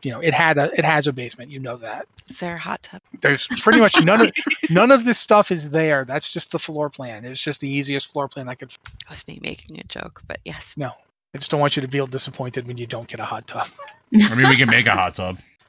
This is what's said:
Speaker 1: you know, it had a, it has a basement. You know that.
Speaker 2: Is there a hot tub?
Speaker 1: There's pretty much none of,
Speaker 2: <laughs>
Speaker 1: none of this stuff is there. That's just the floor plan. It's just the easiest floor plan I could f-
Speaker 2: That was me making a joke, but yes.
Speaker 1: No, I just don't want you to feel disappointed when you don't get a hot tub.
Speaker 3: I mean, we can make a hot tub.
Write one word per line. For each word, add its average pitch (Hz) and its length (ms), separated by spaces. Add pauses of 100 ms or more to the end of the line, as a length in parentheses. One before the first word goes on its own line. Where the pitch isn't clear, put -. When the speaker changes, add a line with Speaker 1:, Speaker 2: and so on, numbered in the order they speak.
Speaker 1:
you 135 60
know, 117 100
it 165 120
had 160 240
a, 143 200
it 160 80
has 151 220
a 139 60
basement. 123 380
You 135 80
know 123 180
that. 113 300 (220)
Speaker 2:
Is - 100
there 175 160
a 165 40
hot 170 240
tub? - 180 (180)
Speaker 1:
There's 139 280 (140)
pretty 226 180
much 214 260
none 214 160
of, 214 100 (200)
Speaker 2:
<laughs> - 180
Speaker 1:
none 196 220
of 254 120
this 240 160
stuff 208 320
is 151 200
there. 151 340
That's 139 260
just - 220
the 165 60
floor 151 300
plan. 120 360
It's 127 180
just 147 160
the 143 100
easiest 139 400
floor 143 200
plan 131 180
I 123 80
could 127 160
f- - 80 (220)
Speaker 2:
That - 80
was - 180
me - 140
making - 400
a - 20
joke, - 460
but - 160
yes. - 320
Speaker 1:
No, 135 160 (400)
I 143 60
just - 120
don't 151 80
want 143 160
you 151 60
to 131 80
feel 139 180
disappointed 127 600
when 123 100
you 120 100
don't 120 220
get - 100
a - 60
hot - 220
tub. - 200 (480)
Speaker 3:
I 110 200
mean, 131 120
we - 100
can 123 120
make 117 180
a 113 80
hot 90 200
tub. 92 240 (280)